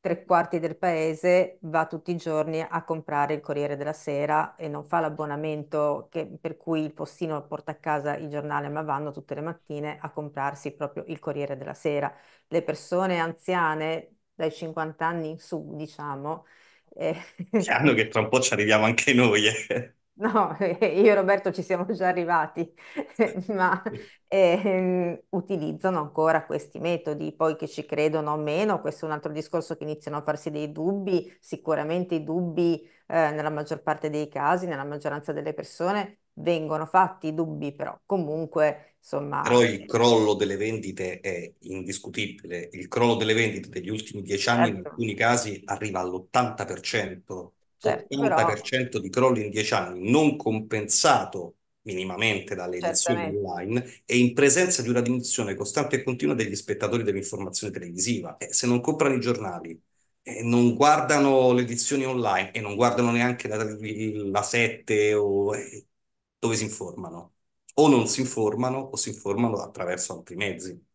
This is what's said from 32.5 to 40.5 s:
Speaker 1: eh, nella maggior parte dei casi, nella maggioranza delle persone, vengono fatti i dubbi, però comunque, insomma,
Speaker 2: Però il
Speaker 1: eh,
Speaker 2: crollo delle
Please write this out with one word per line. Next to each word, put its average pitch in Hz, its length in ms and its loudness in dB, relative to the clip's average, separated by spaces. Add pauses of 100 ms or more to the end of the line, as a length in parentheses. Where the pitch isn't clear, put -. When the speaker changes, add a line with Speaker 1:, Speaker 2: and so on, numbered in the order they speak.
Speaker 1:
eh, 160 220 2
nella 151 200 -2
maggior 151 320 -6
parte 151 260 -2
dei 151 200 -2
casi, 156 380 0
nella 143 180 -6
maggioranza 147 500 -6
delle 147 180 -6
persone, 185 680 -4 (140)
vengono 156 520 -2
fatti 185 400 2
i 156 80 -2
dubbi, 151 400 -4
però - 320 -8
comunque, 156 920 0
insomma, 143 480 -4
Speaker 2:
Però 120 160 6
il 101 240 2
Speaker 1:
eh, - 0 -
Speaker 2:
crollo 113 480 6
delle 98 220 0